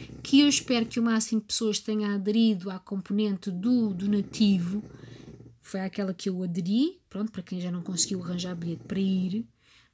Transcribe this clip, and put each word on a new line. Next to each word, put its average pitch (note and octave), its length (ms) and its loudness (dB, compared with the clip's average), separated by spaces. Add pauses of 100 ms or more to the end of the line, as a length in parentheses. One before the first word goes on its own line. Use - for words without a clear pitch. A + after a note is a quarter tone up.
(220)
que C4+ 180 8
eu D4 80 8
espero B3 360 2
que A#3+ 160 -2
o - 20 4
máximo A3 380 2
de G#3+ 60 -12
pessoas G#3+ 320 0
tenha G#3 360 -2
aderido G3+ 560 2
à F#3 80 -8
componente G3+ 720 -2
do G#3+ 440 2
donativo. G3+ 880 2 (800)
Foi - 180 -8
aquela F#3+ 320 -4
que F3+ 160 -6
eu F#3 140 -2
aderi, G3 680 0
pronto, G#3+ 240 -6
para F#3+ 100 -8
quem F3+ 160 -8
já F3+ 120 -4
não F3 100 -4
conseguiu F3+ 420 -2
arranjar F3+ 320 -6
bilhete E3+ 300 -8
para F#3+ 160 -4
ir, F#3+ 460 0 (480)